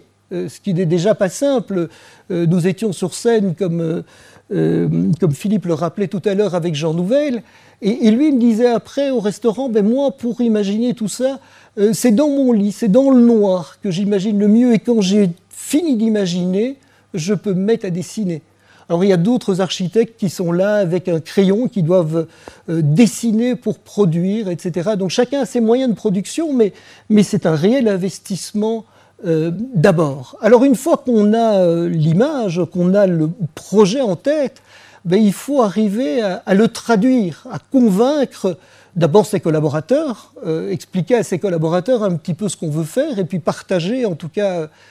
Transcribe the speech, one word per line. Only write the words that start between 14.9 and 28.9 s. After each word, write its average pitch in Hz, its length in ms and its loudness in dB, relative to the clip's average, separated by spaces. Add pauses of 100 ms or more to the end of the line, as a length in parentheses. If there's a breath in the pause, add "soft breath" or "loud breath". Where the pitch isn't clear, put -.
j'ai 196 280 2 (200)
fini 302 460 -2
d'imaginer, 202 800 0 (380 soft breath)
je 185 200 -4
peux 202 200 -2
me 180 100 -2
mettre 220 220 -2
à 190 40 -6
dessiner. » 175 520 -6 (480 soft breath)
Alors 175 160 0
il 202 40 4
y 190 40 4
a 180 40 2
d'autres 196 440 0
architectes 196 580 -2
qui 185 100 -2
sont 170 220 -4
là 190 240 0
avec 180 320 -2
un 165 140 -2
crayon, 196 480 0
qui 196 120 -4
doivent, 160 460 0 (400 loud breath)
euh, 165 160 -2
dessiner 220 720 2
pour - 240 -6
produire, 190 720 -2
et 175 100 -6
cetera. 185 380 -4
Donc 185 140 -4
chacun 247 300 0
a 233 40 -4
ses 247 160 -2
moyens 240 280 2
de 196 60 -2
production, 214 560 -4
mais, 220 220 2 (360 loud breath)
mais 214 140 4
c'est - 220 -2
un 160 100 2
réel 220 320 2
investissement, 202 960 -6 (420 soft breath)